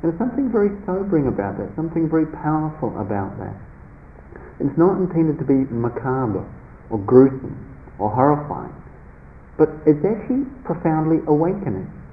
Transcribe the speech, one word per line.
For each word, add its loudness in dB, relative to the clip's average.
And 0
there's -6
something 0
very 4
sobering 0
about -2
that, -8
something -2
very 2
powerful -2
about -4
that. -10
It's 0
not 6
intended 2
to -4
be 2
macabre -2
or -2
gruesome 6
or -2
horrifying, 0
but 6
it's 4
actually 0
profoundly 0
awakening. 0